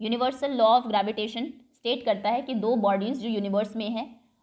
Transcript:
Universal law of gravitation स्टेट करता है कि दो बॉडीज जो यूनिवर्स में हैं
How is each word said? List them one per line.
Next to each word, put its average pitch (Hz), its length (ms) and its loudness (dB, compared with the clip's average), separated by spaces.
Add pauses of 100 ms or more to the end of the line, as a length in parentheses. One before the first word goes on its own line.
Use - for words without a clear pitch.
Universal 254 480 -2
law 240 320 6
of 247 40 -12
gravitation 214 880 -4
स्टेट - 300 -4
करता 208 260 0
है 247 120 0
कि 262 120 -6
दो 226 220 2
बॉडीज 202 420 0
जो 233 100 -6
यूनिवर्स 208 480 -2
में 220 140 -4
हैं 226 320 -8 (200)